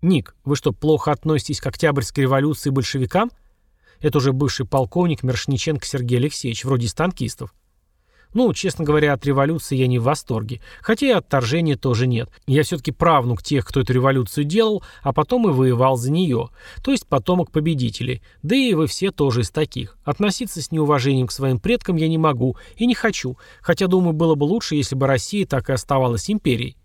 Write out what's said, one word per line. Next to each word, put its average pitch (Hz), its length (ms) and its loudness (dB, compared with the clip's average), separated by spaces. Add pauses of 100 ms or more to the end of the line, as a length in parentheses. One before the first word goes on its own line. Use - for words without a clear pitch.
«Ник, 160 440 2
вы 139 100 0
что, 139 180 0
плохо 151 380 0
относитесь 151 500 -2
к - 60 -6
Октябрьской 139 580 0
революции 135 440 0
и 139 40 0
большевикам?» 135 600 0 (680)
Это 151 180 0
уже 135 140 2
бывший 135 340 -2
полковник 151 560 0
Мирошниченко 131 640 -2
Сергей 123 320 -2
Алексеевич, 123 460 -4
вроде 127 220 0
из 101 80 -4
танкистов. 156 580 -4 (840)
Ну, 233 180 2
честно 170 320 -4
говоря, 151 280 2
от - 120 -4
революции 143 520 0
я 127 100 2
не 123 140 2
в - 20 -4
восторге. 117 580 -2 (220)
Хотя 233 240 0
и 269 40 4
от 202 140 2
отторжения 147 520 0
тоже 127 320 0
нет. 117 200 -2 (200)
Я 143 160 4
все-таки 156 260 -6
правнук 135 540 2
тех, 139 200 0
кто - 160 -2
эту 127 120 0
революцию 131 520 0
делал, 208 380 0 (200)
а 139 100 -2
потом 247 360 2
и 165 40 2
воевал 131 440 4
за 123 140 -4
нее. 143 400 0 (320)
То - 80 -2
есть 277 160 0
потомок 170 460 0
победителей. 127 680 -2 (200)
Да 180 140 0
и 254 180 2
вы 156 140 2
все 190 240 -4
тоже 123 300 0
из 104 80 -2
таких. - 520 -6
Относиться 196 580 -4
с - 120 -8
неуважением 139 560 2
к - 40 -8
своим 131 280 -2
предкам - 340 0
я 160 140 2
не 160 100 0
могу 131 380 2 (180)
и 233 120 0
не 247 100 4
хочу. 185 420 -4 (220)
Хотя, - 260 0
думаю, 180 280 4
было 160 200 4
бы 143 100 0
лучше, 180 300 -2
если 139 220 -2
бы 135 100 0
Россия 156 400 0
так 135 240 -2
и - 20 2
оставалась 127 560 0
империей. 127 560 -2